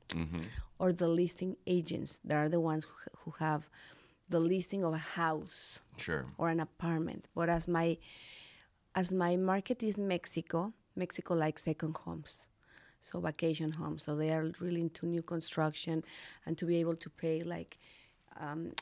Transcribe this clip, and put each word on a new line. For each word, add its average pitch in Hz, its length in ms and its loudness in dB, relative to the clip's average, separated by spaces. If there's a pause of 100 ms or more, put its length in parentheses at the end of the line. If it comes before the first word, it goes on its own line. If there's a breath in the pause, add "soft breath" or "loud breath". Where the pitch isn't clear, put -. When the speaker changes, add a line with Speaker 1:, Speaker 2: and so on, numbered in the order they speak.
Speaker 1:
Mm-hmm. 82 340 -2 (360 loud breath)
Speaker 2:
or 185 140 4
the 175 140 2
listing 180 580 2
agents. 175 580 0
They - 120 0
are 151 140 4
the 170 120 4
ones 160 240 2
who, - 100 -20 (280)
who 160 160 -10
have 156 300 0 (600 loud breath)
the 170 100 4
listing 185 460 2
of 160 80 2
a 160 40 0 (240)
house - 580 -2 (180)
Speaker 1:
Sure. 76 280 -2 (120)
Speaker 2:
or 165 120 2
an 165 120 2
apartment. 165 760 -2
But 170 140 2
as 165 180 2
my, 170 300 4 (960 loud breath)
as 185 180 2
my 180 240 4
market 190 460 2
is 208 140 2
Mexico, 180 760 0 (220)
Mexico 180 380 -2
likes 156 300 2
second 160 340 -2
homes, - 500 -10 (540 loud breath)
so - 180 -8
vacation 160 540 0
homes. 156 300 -4
So 147 120 -2
they 156 160 2
are 160 180 2 (120)
really 175 200 0
into 165 240 -2
new 170 160 0
construction 160 840 0 (420 loud breath)
and 165 120 -2
to - 80 -2
be 170 120 4
able 165 180 2
to 165 140 -12
pay, 160 320 -2
like, 170 360 -8 (640 loud breath)
um, 156 320 -6 (100)